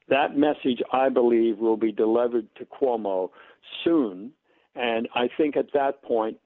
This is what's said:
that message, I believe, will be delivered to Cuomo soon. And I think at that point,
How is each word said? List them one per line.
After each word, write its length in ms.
that 300
message, 440
I 160
believe, 480
will 200
be 140
delivered 640
to 100
Cuomo 680
soon. 480
And 380
I 140
think 300
at 160
that 300
point, 420